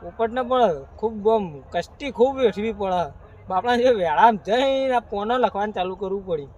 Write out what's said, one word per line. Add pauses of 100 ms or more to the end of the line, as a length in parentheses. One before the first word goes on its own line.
પોપટને
પણ (120)
ખૂબ
આમ
કષ્ટી
ખૂબ
વેઠવી
પડે. (240)
બાપડા
જે
વેળામાં
જઈને
આ
પોનો
લખવાનું
ચાલુ
કરવું
પડ્યું.